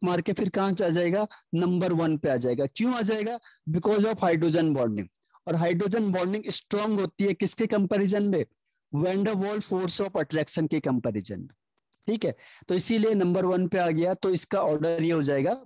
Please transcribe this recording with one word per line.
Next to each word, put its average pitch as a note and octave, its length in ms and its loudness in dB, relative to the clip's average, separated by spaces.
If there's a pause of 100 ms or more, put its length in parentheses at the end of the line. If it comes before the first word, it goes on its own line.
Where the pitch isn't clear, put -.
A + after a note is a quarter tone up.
मार F3 180 0
के G3 120 -2
फिर G3 160 -2
कहाँ G3 220 0 (120)
आ F3 60 2
जाएगा? F3 380 0 (260)
Number F3+ 400 0
one D#3+ 240 0
पे D3+ 120 -2
आ C3 60 2
जाएगा। B2 300 0
क्यों A#3 280 -2
आ A#3+ 80 -2
जाएगा? A3 380 -2 (300)
Because G3+ 360 2
of A3 140 0
hydrogen E3 520 4
bonding। A2 360 0 (400)
और C3 80 0
hydrogen F#3 560 0
bonding F#3 380 -2
strong G#3 500 -2
होती F#3+ 240 -2
है G3+ 100 2
किसके G#3 340 -2
comparison G3+ 560 2
में? F#3 220 0 (460)
When F#3 320 0
डेर A3 100 0
वाल्स G3+ 360 -4
force F#3 320 -2
of G3 140 -4
attraction D#3 540 -2
के D#3 100 0
कंपैरिजन A2 600 -2
में, F2+ 100 -14 (580)
ठीक A3 180 -2
है? C3+ 100 -2 (320)
तो F3+ 80 0
इसीलिए A3 380 2
number F#3 320 2
one F#3 220 2
पे F3+ 100 -2
आ F3 120 2
गया, E3 240 2
तो F#3+ 160 -2
इसका F#3 320 0
order D#3+ 420 0
ये E3 80 0
हो D#3+ 100 2
जाएगा C#3+ 440 0